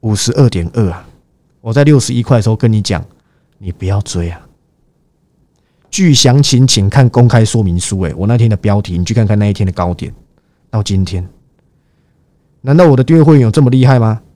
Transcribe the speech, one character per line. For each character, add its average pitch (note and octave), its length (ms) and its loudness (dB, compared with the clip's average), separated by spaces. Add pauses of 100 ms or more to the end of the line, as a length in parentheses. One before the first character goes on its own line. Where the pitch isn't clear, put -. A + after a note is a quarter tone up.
五 G#2+ 160 -2
十 - 160 -4
二 C#3 160 2
点 E2+ 240 -4
二 G#2+ 180 -2
啊！ - 160 -12 (540)
我 A2+ 140 -12
在 C#3+ 100 2
六 D3 160 4
十 - 140 -6
一 A#2+ 80 -2
块 A#2+ 160 0
的 G#2+ 40 0
时 G#2+ 60 -2
候 A2 80 0
跟 A2+ 160 0
你 G#2+ 80 0
讲， G2 240 -6 (540)
你 F#2 120 -12
不 - 140 -12
要 G2 160 -2
追 F2 300 -6
啊！ E2+ 100 -16 (1500)
具 F3 240 2
详 C3 280 2
情 C3 240 2
请 G2+ 220 0
看 B2+ 220 2
公 B2 180 4
开 A2+ 160 2
说 A2 180 -2
明 F2 160 -2
书。 F#2+ 220 -6
诶， D#2+ 160 -6
我 F2+ 100 -4
那 A#2 120 0
天 A2+ 100 2
的 G#2+ 80 -2
标 G2+ 240 -2
题， F2+ 160 -6
你 F2 80 -2
去 E2+ 80 -6
看 A2 140 0
看 G#2 120 0
那 G#2 100 0
一 G#2 40 0
天 G2 140 -2
的 F#2 60 -4
高 F2 200 -4
点 A2 180 -10 (600)
到 G#2+ 120 -4
今 F#2+ 220 -2
天， F2+ 240 -8 (1300)
难 C3+ 120 0
道 F3 140 6
我 C#3 80 4
的 B2+ 80 0
订 E3 100 0
阅 D#3+ 80 4
会 D#3 120 4
员 C#3 80 4
有 A2+ 80 2
这 D3+ 100 0
么 C3 80 4
厉 B2+ 160 2
害 B2+ 140 4
吗？ A2 240 -2 (140)